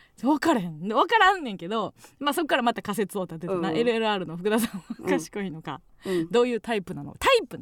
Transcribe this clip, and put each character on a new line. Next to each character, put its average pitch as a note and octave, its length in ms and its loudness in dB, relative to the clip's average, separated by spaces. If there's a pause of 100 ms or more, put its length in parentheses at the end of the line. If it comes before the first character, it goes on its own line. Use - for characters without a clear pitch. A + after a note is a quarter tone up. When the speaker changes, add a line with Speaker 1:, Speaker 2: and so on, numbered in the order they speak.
(220)
Speaker 1:
わ C#4 160 4
か D#4+ 160 4
ら A3+ 60 2
へ F3 80 -4
ん。 D#3+ 180 -10
で、 G#3+ 80 -2
わ C4+ 100 4
か A4+ 140 4
ら G4+ 160 6
ん F4+ 80 -6
ね B3+ 80 -6
ん G3 60 -6
け E3 100 -10
ど、 G3+ 280 -4 (260)
ま C#4+ 100 0
あ - 40 2
そ F4 80 0
っ D4+ 40 -2
か D#4+ 100 0
ら C4 60 0
ま A#3 100 2
た - 80 -8
仮 G3+ 140 -6
説 G3+ 240 -4
を F#3 60 -2
立 E3 160 -10
て E3+ 80 -8
て F#3+ 80 -2
な、 F3 140 -2
Speaker 2:
う - 20 -2
ん。 - 40 -4
Speaker 1:
エ A3+ 60 2
ル A#3+ 80 2
エ A3+ 80 0
ル A3 100 0
ア G#3+ 60 0
ー G3 60 -2
ル F3 60 -6
の D#3+ 100 -10
福 F3+ 120 0
田 A3 120 4
さ A3 80 2
ん F#3 120 -12 (220)
は - 60 -2
賢 F#3 320 -2
い G3 100 -6
の D#3+ 120 -12
か、 C#3+ 180 -8 (260)
Speaker 2:
う G3 40 -2
ん。 - 20 0
う F3 100 0
ん。 E3 80 -8
Speaker 1:
ど A#3 120 6
う B3 60 2
い B3 60 -2
う A3 60 -4
タ A#3 160 -2
イ G3 60 -2
プ F3 120 -12
な C#3+ 80 -10
の？ - 160 -14
タ - 80 -2 (160)
イ - 20 -10
プ - 180 -12